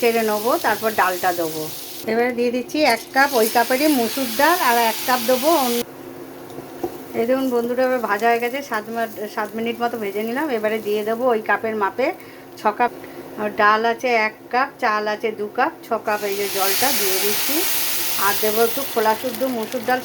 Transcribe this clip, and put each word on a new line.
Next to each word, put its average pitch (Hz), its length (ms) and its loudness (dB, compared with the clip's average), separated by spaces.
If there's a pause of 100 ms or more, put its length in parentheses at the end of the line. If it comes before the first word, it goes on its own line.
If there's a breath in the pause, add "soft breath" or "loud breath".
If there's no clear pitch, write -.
চেড়ে 233 220 4
নেবো, 220 400 2
তারপর 214 280 0
ডালটা 185 420 2
দেবো। 156 360 -4 (380)
এবারে 240 260 0
দিয়ে 240 180 0
দিচ্ছি 247 340 -4
এক 233 160 4 (120)
কাপ 269 220 4
ওই 226 140 4
কাপেরই 254 400 2
মুসুর 262 380 2 (120)
ডাল, 320 220 6
আর 240 180 4
এক 226 160 2 (120)
কাপ 254 200 2
দেবো 254 220 4
অন্য। 247 340 4 (1300)
এই 226 120 0
দেখুন 262 240 2
বন্ধুরা, 240 340 2
এবার 254 140 2
ভাজা 214 300 2
হয়ে 233 100 6
গেছে, 240 240 -2
সাত 220 260 -4
মা-, 220 460 -4
সাত 214 200 -2
মিনিট 226 260 -4
মতো 240 180 0
ভেজে 202 240 -4
নিলাম। 269 280 -2
এবারে 214 280 0
দিয়ে 208 260 -2
দেবো 226 240 -2
ওই 220 120 2
কাপের 220 360 0
মাপে 214 360 0 (460 loud breath)
ছ - 80 -6
কাপ। 233 260 2 (460 loud breath)
আর 214 180 -4
ডাল 214 280 6
আছে 233 240 0
এক 214 260 2 (160)
কাপ, 254 180 2 (120)
চাল 214 280 0
আছে 214 240 -2
দু 208 240 -6
কাপ, 285 160 2 (120)
ছ - 40 -18 (180)
কাপ 208 180 0
এই 202 120 -2
যে 202 180 -2
জলটা 196 380 2
দিয়ে 196 300 0
দিচ্ছি। 269 640 0 (320)
আর 202 220 2
দেবো 214 220 2
একটু 233 200 0 (120)
খোলা 220 280 2
শুদ্ধ 254 220 -4
মুসুর 240 420 -4
ডাল 254 180 2